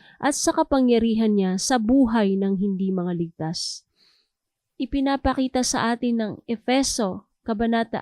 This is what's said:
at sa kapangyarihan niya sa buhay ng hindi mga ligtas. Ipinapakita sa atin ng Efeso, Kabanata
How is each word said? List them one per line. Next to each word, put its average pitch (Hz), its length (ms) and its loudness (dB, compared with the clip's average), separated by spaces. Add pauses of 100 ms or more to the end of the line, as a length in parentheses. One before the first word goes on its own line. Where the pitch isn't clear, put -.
(220)
at 285 160 0
sa 330 160 0
kapangyarihan 233 800 2
niya 190 240 2
sa 247 240 0
buhay 220 560 2
ng 196 240 0
hindi 190 320 -2
mga 180 240 -2
ligtas. 165 720 -8 (880)
Ipinapakita 269 880 0
sa 220 240 -2
atin 233 320 0
ng 208 120 -4 (120)
Efeso, 233 800 -2 (160)
Kabanata 226 600 -2